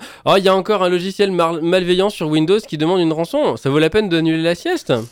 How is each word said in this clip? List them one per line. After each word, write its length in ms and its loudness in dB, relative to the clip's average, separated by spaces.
Oh, 120 4
il 80 2
y 40 4
a 60 4
encore 300 0
un 40 2
logiciel 440 -2
mar-, 280 0
malveillant 500 2
sur 180 -6
Windows 320 2
qui 180 -8
demande 220 0
une 120 2
rançon. 440 -2
Ça 120 -4
vaut 120 2
la 100 2
peine 180 0
d'annuler 340 0
la 120 0
sieste ? » 380 -4